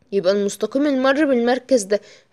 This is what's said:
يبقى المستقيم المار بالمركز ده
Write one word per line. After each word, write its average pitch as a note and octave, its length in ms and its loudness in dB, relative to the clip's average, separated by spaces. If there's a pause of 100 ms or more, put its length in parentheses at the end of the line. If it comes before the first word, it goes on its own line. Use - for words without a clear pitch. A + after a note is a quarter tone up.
(120)
يبقى F#3+ 220 0
المستقيم G#3 520 -2
المار C4+ 400 0
بالمركز B3 580 0
ده G3+ 160 -2 (340)